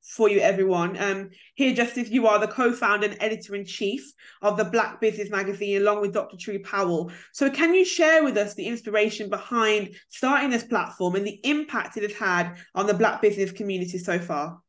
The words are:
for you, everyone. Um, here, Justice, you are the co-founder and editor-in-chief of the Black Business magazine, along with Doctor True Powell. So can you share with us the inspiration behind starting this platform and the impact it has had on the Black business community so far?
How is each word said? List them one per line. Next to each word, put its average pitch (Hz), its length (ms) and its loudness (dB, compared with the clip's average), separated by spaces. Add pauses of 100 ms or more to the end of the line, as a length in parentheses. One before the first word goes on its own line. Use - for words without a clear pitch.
(160)
for 220 140 6
you, 202 100 4
everyone. 185 580 2
Um, 196 320 -4 (240)
here, 262 200 2
Justice, 240 360 -2
you 226 180 2
are 208 120 6
the 214 80 0
co-founder 220 600 0
and 208 120 -6
editor-in-chief 208 800 -6 (400)
of 208 160 0
the 214 60 2
Black 190 380 -2
Business 214 280 0
magazine, 196 520 -2
along 208 200 4
with 196 120 -2
Doctor 190 260 -4
True 196 240 -8
Powell. 175 480 -2 (220)
So 277 180 0
can 330 240 2
you 381 100 6
share 320 380 4
with 247 140 0
us 202 180 -2
the 180 100 -8
inspiration 214 640 -2
behind 208 680 0 (140)
starting 277 400 0
this 233 140 0
platform 185 520 -2
and 202 120 -2
the 208 160 -10
impact 294 540 -2
it 208 60 -4
has 208 140 -6
had 180 380 0 (180)
on 202 140 0
the 208 60 4
Black 202 280 2
business 202 300 2
community 185 460 -6
so 175 200 -2
far? 170 520 -6